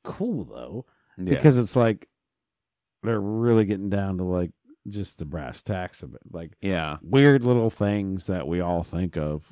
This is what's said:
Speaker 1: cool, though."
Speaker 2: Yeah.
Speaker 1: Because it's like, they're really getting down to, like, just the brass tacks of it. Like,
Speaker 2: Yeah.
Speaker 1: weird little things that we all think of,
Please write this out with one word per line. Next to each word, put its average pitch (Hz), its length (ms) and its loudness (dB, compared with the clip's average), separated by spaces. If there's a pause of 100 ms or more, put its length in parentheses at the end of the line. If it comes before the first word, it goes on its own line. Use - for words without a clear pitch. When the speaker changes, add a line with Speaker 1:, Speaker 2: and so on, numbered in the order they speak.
Speaker 1:
cool, 185 400 -6
though." 62 400 -12 (320)
Speaker 2:
Yeah. 92 200 -2
Speaker 1:
Because 143 220 8
it's 117 160 0
like, - 340 0 (960)
they're 110 180 -2
really 110 440 2
getting 98 240 -4
down 98 300 -2
to, 92 60 -4
like, 90 280 -2 (340)
just 101 320 -10
the 82 60 -10
brass 71 380 -10
tacks 90 400 -8
of 60 120 -16
it. - 60 -20 (100)
Like, 85 300 -14
Speaker 2:
Yeah. 80 420 -4
Speaker 1:
weird 139 420 6
little 120 260 2
things 98 560 -2
that 90 200 -4
we 85 140 -2
all 87 220 -2
think 87 340 -6
of, 76 360 -6